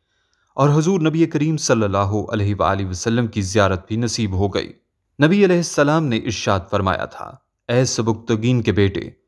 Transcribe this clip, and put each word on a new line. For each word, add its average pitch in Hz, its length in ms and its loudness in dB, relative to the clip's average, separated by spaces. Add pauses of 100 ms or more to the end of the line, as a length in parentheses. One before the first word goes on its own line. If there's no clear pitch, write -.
(560)
और 143 140 4
हजूर 160 320 2
नबी 160 240 2
करीम 156 300 -2
सल्लल्लाहु 104 680 0
अलैहि 101 300 -2
वआलिहि 95 340 0
वसल्लम 117 380 -2
की 110 160 -4
जियारत 95 460 0
भी 110 80 -4
नसीब 113 380 -2
हो 98 140 0
गई। 95 200 -4 (520)
नबी 180 240 4
अलैहिस्सलाम 165 580 2
ने 123 140 0
इरशाद 104 560 -2
फरमाया 95 340 -2
था, - 420 -16 (220)
"ऐ 123 140 2
सबुक्तगीन 117 800 0
के 104 100 0
बेटे, 95 440 0 (120)